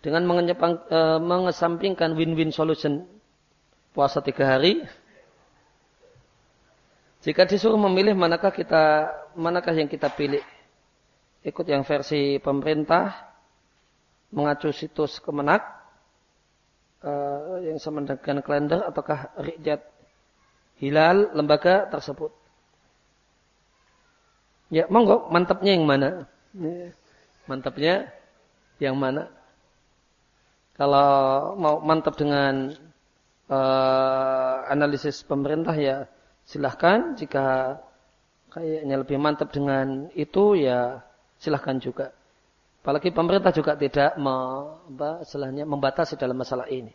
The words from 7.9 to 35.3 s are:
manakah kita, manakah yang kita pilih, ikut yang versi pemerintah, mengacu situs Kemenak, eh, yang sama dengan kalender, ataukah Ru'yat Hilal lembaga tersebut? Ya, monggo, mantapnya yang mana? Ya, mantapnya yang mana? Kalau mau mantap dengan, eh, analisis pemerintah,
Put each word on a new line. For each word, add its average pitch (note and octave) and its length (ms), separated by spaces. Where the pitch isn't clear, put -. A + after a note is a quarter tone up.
manakah F3 400
kita, D#3 560
manakah F3 320
yang D#3 160
kita C#3+ 240
pilih, C#3+ 320
ikut - 320
yang C#3 160
versi C#3+ 560
pemerintah, D#3 880
mengacu D3 400
situs - 480
Kemenak, D3 400
eh, D3 720
yang D#3 60
sama D3+ 260
dengan C#3 380
kalender, D3 400
ataukah D3+ 560
Ru'yat D3+ 420
Hilal E3 500
lembaga D3+ 560
tersebut? D3 460
Ya, D#3+ 220
monggo, A3 420
mantapnya F#3+ 460
yang D#3+ 100
mana? C#3 400
Ya, F3 400
mantapnya C#3 460
yang C3+ 160
mana? C3+ 340
Kalau C#3+ 320
mau D#3+ 240
mantap D#3 400
dengan, C#3 560
eh, C3 1080
analisis D3 560
pemerintah, D3+ 500